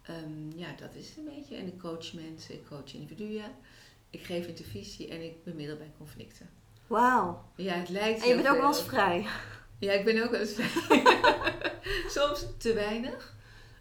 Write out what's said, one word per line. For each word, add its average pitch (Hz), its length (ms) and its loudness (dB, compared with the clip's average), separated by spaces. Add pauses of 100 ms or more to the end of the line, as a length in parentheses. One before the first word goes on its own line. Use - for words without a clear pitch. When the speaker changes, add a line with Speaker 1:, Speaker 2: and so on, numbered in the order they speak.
Speaker 1:
Ehm, 156 560 -10
ja, 175 80 -10 (100)
dat - 180 -16
is 165 140 -16
het - 100 -20
een 302 180 -12
beetje. 294 200 -14
En 190 100 -10
ik 175 120 -12
coach 165 340 -10
mensen, 160 420 -14
ik 156 120 -16
coach 143 280 -16
individuen, 208 560 -10 (600)
ik 165 140 -14
geef 175 220 -6
intervisie - 640 -12
en 165 160 -10
ik 165 200 -14
bemiddel 151 320 -8
bij 156 220 -16
conflicten. - 500 -18 (380)
Speaker 2:
Wauw. 226 580 4 (100)
Speaker 1:
Ja, 190 200 -4
het 180 140 -4
lijkt 214 340 0
Speaker 2:
En 240 60 6
je 247 60 10
Speaker 1:
heel - 80 2
Speaker 2:
bent 269 120 6
ook 247 60 4
wel 277 120 6
Speaker 1:
veel. 277 100 0
Speaker 2:
eens - 100 -6
vrij. 196 340 4 (520)
Speaker 1:
Ja, 196 140 0
ik 196 120 4
ben 220 200 4
ook 240 60 0
wel 202 100 2
eens 220 140 -2
vrij. - 480 4 (500)
<laughs> - 560 -4
Soms 285 380 0 (120)
te 226 140 0
weinig. 220 640 -4 (460)